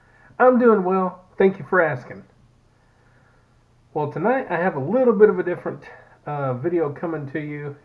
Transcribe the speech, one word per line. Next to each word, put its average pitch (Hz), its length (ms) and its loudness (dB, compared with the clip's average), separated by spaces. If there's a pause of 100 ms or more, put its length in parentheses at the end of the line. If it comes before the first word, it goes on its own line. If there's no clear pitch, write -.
(400)
I'm 254 200 6
doing 214 260 4
well, 185 400 -2 (120)
thank 196 220 2
you 139 100 -14
for 185 120 4
asking. 143 420 -4 (1700)
Well, 151 160 -4
tonight 233 400 -2
I 180 60 -2
have 170 220 0
a - 20 -4
little 226 340 2
bit 208 140 4
of 185 120 -2
a 180 40 -6
different, 165 400 -8 (420)
uh, 143 280 -6
video 160 400 -2
coming 151 380 -8
to 160 100 -6
you. 147 440 -10